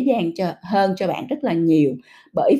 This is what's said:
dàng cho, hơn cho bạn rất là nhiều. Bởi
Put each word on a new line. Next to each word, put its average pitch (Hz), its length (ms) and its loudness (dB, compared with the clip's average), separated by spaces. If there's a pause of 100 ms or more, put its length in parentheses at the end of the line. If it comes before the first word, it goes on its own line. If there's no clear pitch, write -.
dàng 190 280 0
cho, 175 180 -4 (100)
hơn 190 340 0
cho 190 100 -4
bạn - 200 -4
rất 254 160 -6
là 220 100 -2
nhiều. 156 440 2 (360)
Bởi - 280 2